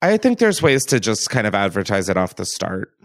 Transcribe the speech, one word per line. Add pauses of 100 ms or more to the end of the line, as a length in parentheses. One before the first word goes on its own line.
I
think
there's
ways
to
just
kind
of
advertise
it
off
the
start. (140)